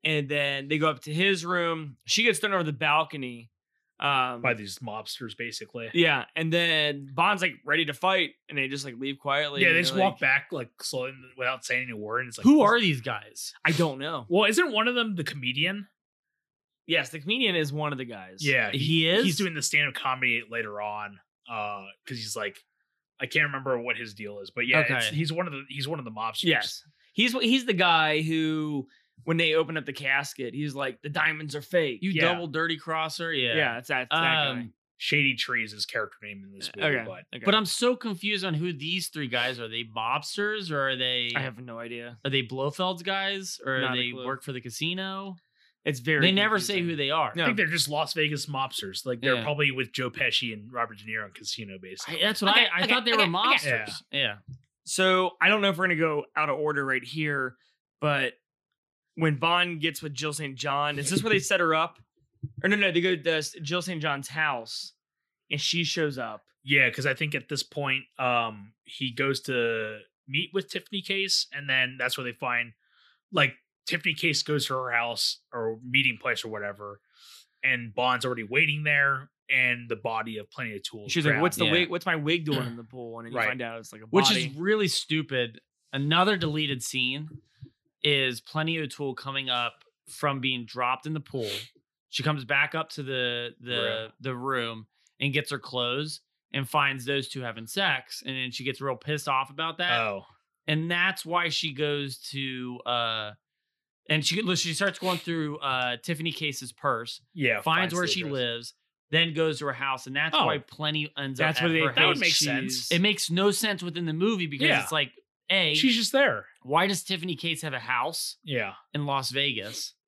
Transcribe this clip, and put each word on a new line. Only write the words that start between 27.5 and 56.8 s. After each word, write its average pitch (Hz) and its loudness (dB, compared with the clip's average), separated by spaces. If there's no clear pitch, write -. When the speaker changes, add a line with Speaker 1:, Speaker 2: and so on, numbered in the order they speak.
Speaker 1:
the 233 2
guy 160 6
who, 156 0
when 165 2
they 160 4
open 160 2
up 147 -4
the 143 -6
casket, 139 -2
he's 143 -4
like, 135 -4
"The 147 -8
diamonds 151 0
are 143 -6
fake." 143 0
Speaker 3:
You 190 0
Speaker 2:
Yeah. 160 2
Speaker 3:
double 175 -2
dirty 160 0
crosser? 160 -4
Yeah. 123 0
Speaker 1:
Yeah, 131 2
that's 123 -8
that, 127 -2
that 160 2
guy. 160 2
Speaker 3:
Um, 123 -6
Speaker 2:
Shady 139 2
Tree 117 -2
is 107 -14
his 104 -4
character 110 -4
name 101 -14
in 98 -20
this - -10
movie, 180 -2
Speaker 1:
Okay, 131 0
Speaker 2:
but 110 -12
Speaker 1:
okay. 117 -12
Speaker 3:
But 202 4
I'm 214 4
so 240 2
confused 202 -4
on 175 0
who 170 0
these 160 -4
three 147 -6
guys 123 -2
are. 117 -8
Are - -10
they 113 -6
mobsters 151 -4
or 135 0
are 131 0
they 127 -2
Speaker 1:
I 139 0
have 123 -8
no 117 -12
idea. 117 -10
Speaker 3:
Are 139 -2
they 135 2
Blofeld's 147 -4
guys 196 -4
or 131 0
Speaker 1:
Not 127 0
a 123 0
Speaker 3:
they 123 -2
Speaker 1:
clue. 127 -10
Speaker 3:
work 135 -6
for 143 -8
the 123 -8
casino? 190 -6
Speaker 1:
It's 143 -2
very 151 2
Speaker 3:
They 180 8
never 208 4
say 202 -2
Speaker 1:
confusing. 175 0
Speaker 3:
who 165 -2
they 139 0
are. 151 2
Speaker 1:
No. 170 0
Speaker 2:
I - 2
think 151 2
they're 190 2
just 156 0
Las 147 -2
Vegas 151 -2
mobsters. 131 -6
Like, 123 -4
they're 127 2
Speaker 3:
Yeah. 117 -2
Speaker 2:
probably 147 0
with 127 -4
Joe 127 -2
Pesci 123 0
and 107 -12
Robert 117 -4
De 104 -20
Niro 110 -6
in 95 -18
Casino, 101 -10
basically. 95 -6
Speaker 3:
I, 196 4
that's 214 0
what 202 4
Speaker 1:
Okay, 226 6
Speaker 3:
I, 175 0
I 185 2
Speaker 1:
okay, 233 2
Speaker 3:
thought 247 2
they 233 2
Speaker 1:
okay, 220 4
Speaker 3:
were 202 6
Speaker 1:
okay. 170 2
Speaker 3:
mobsters. 156 2
Speaker 2:
Yeah. 143 -2
Speaker 3:
Yeah. 110 0
Speaker 1:
So 185 4
I 170 6
don't 208 6
know 196 4
if 165 0
we're 185 2
gonna 175 2
go 151 0
out 151 2
of 139 0
order 147 0